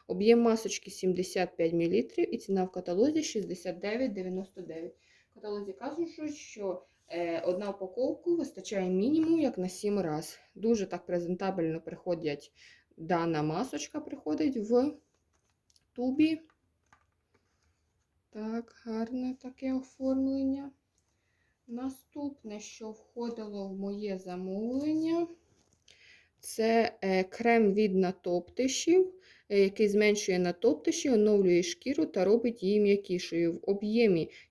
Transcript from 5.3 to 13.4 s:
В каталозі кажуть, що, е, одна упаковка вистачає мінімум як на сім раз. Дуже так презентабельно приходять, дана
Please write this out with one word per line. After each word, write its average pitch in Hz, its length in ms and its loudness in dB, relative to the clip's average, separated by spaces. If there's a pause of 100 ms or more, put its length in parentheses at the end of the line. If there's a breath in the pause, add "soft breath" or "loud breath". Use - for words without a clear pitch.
В - 20 -20
каталозі 208 400 -8
кажуть, 302 640 -8
що, 196 500 -8 (240 loud breath)
е, 170 300 -4
одна 196 300 -2
упаковка 247 600 -4
вистачає 196 580 -2
мінімум 311 500 2
як 277 180 0
на 180 120 -2
сім 202 300 -2
раз. 156 400 -4 (160 soft breath)
Дуже 208 300 2
так 180 200 -8
презентабельно 175 760 -2
приходять, 160 720 -6 (460 soft breath)
дана 165 460 0